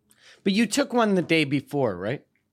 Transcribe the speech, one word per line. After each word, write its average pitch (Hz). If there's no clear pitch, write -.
But 202
you 220
took -
one 220
the 180
day 160
before, 135
right? 101